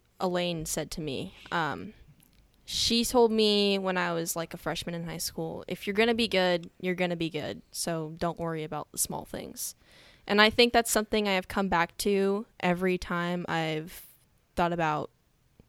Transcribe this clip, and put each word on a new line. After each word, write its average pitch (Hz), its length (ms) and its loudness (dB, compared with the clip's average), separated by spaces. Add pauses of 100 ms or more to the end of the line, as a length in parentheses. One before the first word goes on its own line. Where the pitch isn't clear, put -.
(200)
Elaine 175 460 0
said 156 260 -4
to - 100 -6
me. 147 320 -6 (180)
Um, 156 420 -2 (680)
she - 400 0
told 233 280 4
me 208 480 4
when 185 180 0
I 175 160 0
was, 170 240 -4
like, 165 160 -6
a 170 40 -12
freshman 170 380 -6
in 170 100 -6
high 160 120 -8
school, - 500 -8
"If - 180 -8
you're 202 100 -2
gonna 226 180 4
be 226 160 2
good, 180 400 2 (100)
you're 180 160 -2
gonna 175 220 -2
be 165 120 -2
good. 151 320 -6 (100)
So 160 480 -4
don't 170 200 -2
worry 160 240 -4
about 156 300 -8
the - 60 -8
small - 260 -4
things." - 500 -10 (520)
And 202 120 4
I 214 120 8
think 240 200 6
that's 233 200 4
something 214 360 2
I 196 60 2
have 185 160 0
come 196 180 0
back 175 300 0
to 196 480 2 (160)
every 180 360 2
time 175 520 -4
I've 160 560 -4 (500)
thought 170 160 2
about 160 380 -2 (600)